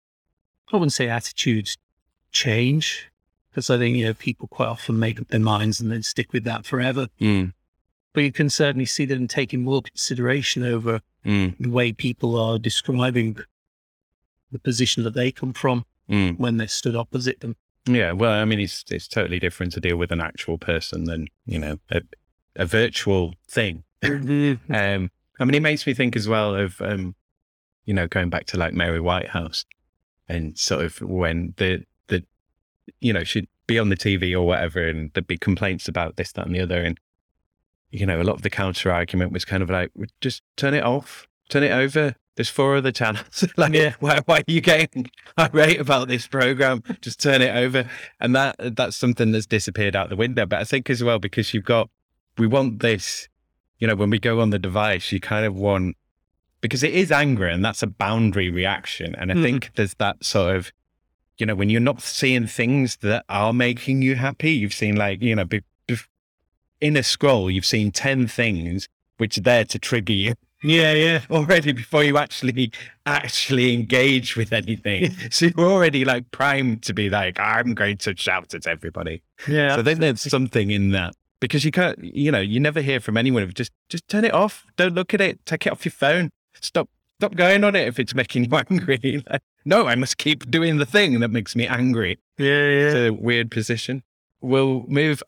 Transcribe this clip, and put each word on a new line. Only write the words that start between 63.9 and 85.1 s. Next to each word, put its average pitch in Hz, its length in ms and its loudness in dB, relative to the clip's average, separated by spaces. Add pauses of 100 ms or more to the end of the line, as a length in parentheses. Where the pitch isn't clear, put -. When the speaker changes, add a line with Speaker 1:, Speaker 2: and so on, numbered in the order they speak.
Speaker 2:
you 131 120 2
happy, 139 380 -2
you've 104 200 -2
seen, 104 240 0
like, 98 240 0
you 113 140 2
know, 98 100 0
be-, 101 200 -4 (240)
be-, 123 80 -2 (840)
in 151 160 2
a 131 60 4
scroll, 117 480 2
you've 92 160 0
seen 107 240 2
ten 131 380 0
things 95 600 -2 (280)
which 113 220 -2
are 101 40 -4
there 120 220 4
to - 140 -6
trigger 113 340 -2
you 104 220 0 (280)
Speaker 1:
Yeah, 156 300 4
yeah. 156 340 4
Speaker 2:
<laughs> - 40 -14
already 156 420 4
before 135 320 2
you 143 140 4
actually, 127 520 -2 (360)
actually 131 680 2
engage 127 600 2
with 113 160 -2
anything. 107 580 0 (120)
Speaker 1:
<laughs> 120 80 -10
Speaker 2:
So - 160 4
you're 170 220 4
already, 165 360 4
like, 123 260 0
primed 135 540 0
to 110 100 -4
be 101 160 0
like, 95 300 0
"I'm 113 340 0
going 101 240 0
to 101 180 -4
shout 92 380 -4
at 82 140 -12
everybody." 82 540 -8 (260)
Speaker 1:
Yeah. 143 260 2
Speaker 2:
So 143 60 2
I 110 40 0
think 165 140 2
there's 147 240 0
something 127 480 0
in 101 220 2
that, 90 220 -2 (260)
because 139 240 0
you 156 80 0
can't, 180 320 0
you 143 260 -2
know, 117 100 2
you 104 200 0
never 151 220 2
hear 135 180 0
from 110 160 -2
anyone 120 260 2
of 95 120 -6
just, - 180 -8 (160)
"Just - 180 -10
turn 214 180 0
it 226 100 2
off. 196 300 0 (120)
Don't 180 180 2
look 180 200 -4